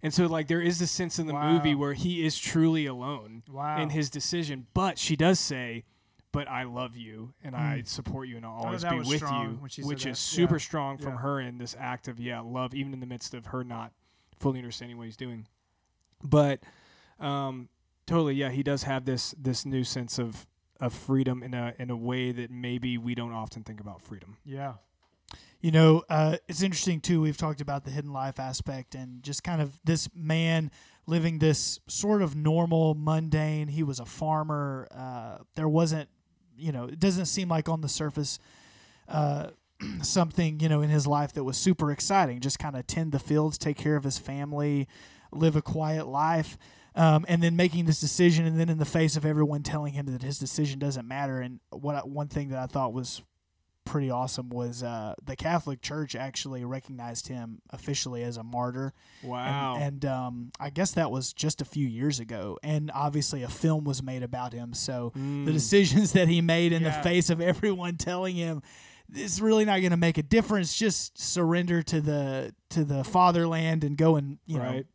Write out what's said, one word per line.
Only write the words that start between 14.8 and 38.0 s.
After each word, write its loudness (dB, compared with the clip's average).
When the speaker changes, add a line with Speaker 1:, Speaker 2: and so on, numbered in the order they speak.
Speaker 1:
what -14
he's -14
doing. -10
But, 4
um, -6
totally, 2
yeah, -2
he -2
does 0
have -4
this, -4
this -2
new -2
sense -6
of, -6
of -2
freedom 0
in -10
a, -4
in -6
a -4
way -2
that -8
maybe -4
we -4
don't -6
often -10
think -14
about -14
freedom. -18
Speaker 2:
Yeah. -8
Speaker 3:
You 2
know, 10
uh, 2
it's -2
interesting, 0
too. 4
We've 2
talked -4
about -4
the -8
hidden -6
life -4
aspect -6
and -12
just -8
kind -2
of -4
this 2
man 0
living 2
this 2
sort 2
of 0
normal, 4
mundane. 0
He 0
was -2
a -12
farmer. -2
Uh, -10
there 2
wasn't, 2
you -4
know, -4
it -10
doesn't 2
seem -2
like 2
on -2
the -4
surface, -4